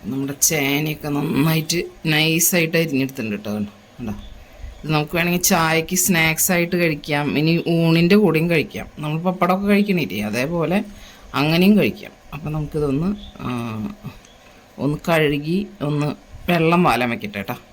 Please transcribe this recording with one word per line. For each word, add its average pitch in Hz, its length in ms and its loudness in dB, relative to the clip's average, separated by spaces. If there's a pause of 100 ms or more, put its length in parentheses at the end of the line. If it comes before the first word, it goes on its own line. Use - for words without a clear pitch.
(100)
നമ്മുടെ 139 240 -6 (120)
ചേനയൊക്കെ 151 680 0
നന്നായിട്ട് 160 600 0 (340)
നൈസായിട്ട് 160 680 2
അരിഞ്ഞെടുത്തിട്ടുണ്ട് 131 560 -2
കേട്ടോ. 104 140 -8 (460)
കണ്ടോ? 123 160 -8 (680)
ഇത് 151 140 -12
നമുക്ക് 151 240 -2
വേണമെങ്കിൽ 175 320 0
ചായക്ക് 165 520 2
സ്നാക്സ് 160 520 2
ആയിട്ട് 175 260 0
കഴിക്കാം, 151 460 0 (140)
ഇനി 160 120 4 (220)
ഊണിൻ്റെ 165 480 4
കൂടെയും 165 300 2
കഴിക്കാം. 147 340 -2 (160)
നമ്മൾ 151 140 -4 (100)
പപ്പടമൊക്കെ 185 440 0
കഴിക്കണില്ലേ, 180 480 2 (120)
അതേപോലെ 156 480 0 (640)
അങ്ങനെയും 170 380 4
കഴിക്കാം. - 340 -2 (220)
അപ്പം 151 220 -8
നമുക്കിതൊന്ന്, 147 520 -2 (360)
ആ, 127 40 -4 (1400)
ഒന്ന് 147 140 -2 (100)
കഴുകി 156 500 0 (300)
ഒന്ന് 147 200 -2 (420)
വെള്ളം 170 380 4
വാലാൻ 120 260 2
വെക്കട്ടെ 104 240 -8
കേട്ടോ. 110 180 -6 (160)